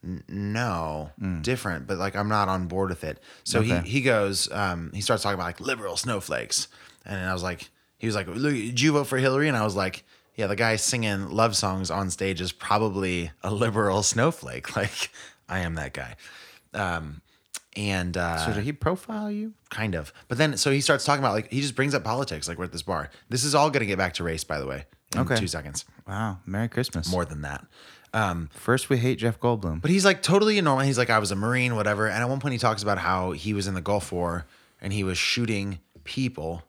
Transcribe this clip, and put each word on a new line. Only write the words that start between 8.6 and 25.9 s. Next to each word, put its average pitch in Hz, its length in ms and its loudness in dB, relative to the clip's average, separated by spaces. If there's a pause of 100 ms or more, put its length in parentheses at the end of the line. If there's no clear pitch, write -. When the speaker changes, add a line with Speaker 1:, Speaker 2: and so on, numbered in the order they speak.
Speaker 1:
you 151 120 6
vote 143 140 4
for 135 120 -2
Hillary?" 135 300 4
And 135 80 2
I 110 80 2
was 104 120 0
like, 95 280 -2 (320)
"Yeah, 107 100 0
the 98 100 0
guy 113 200 4
singing 104 540 0
love 110 260 4
songs 95 340 0
on 95 200 0
stage 95 320 -2
is 90 100 -2
probably 95 760 0 (120)
a 95 100 -2
liberal 104 500 2
snowflake." 98 760 0
<laughs> - 0 -
Like, - 340 -2 (380)
I 92 120 -2
am 85 160 -2
that 69 180 -8
guy. 65 220 -10 (580)
Um, 82 480 -4 (540)
and, 92 400 -2
uh, 85 300 0
Speaker 2:
So 80 60 0
did 104 120 -2
he 143 80 -4
profile 208 580 -4
you? 214 240 -6 (160)
Speaker 1:
Kind 107 240 -2
of. 78 180 -6 (160)
But 120 100 -2
then, 147 180 4
so 143 140 2
he 139 100 4
starts 139 240 4
talking 143 200 4
about, 113 100 4
like, 107 160 -2
he 127 100 0
just 139 140 -2
brings 139 200 0
up 135 100 0
politics, 113 420 -2
like, 85 120 -6
we're 90 60 -4
at 87 80 -8
this 82 100 -8
bar. 80 280 -2 (200)
This 120 140 0
is 147 100 0
all 151 160 6
gonna 131 160 2
get 98 120 0
back 92 160 0
to 87 100 -4
race, 80 200 -2
by 76 160 -4
the 67 60 -4
way, 69 180 -6 (300)
in 117 60 0
Speaker 2:
Okay. 113 160 2
Speaker 1:
two 95 120 0
seconds. 76 360 -6 (220)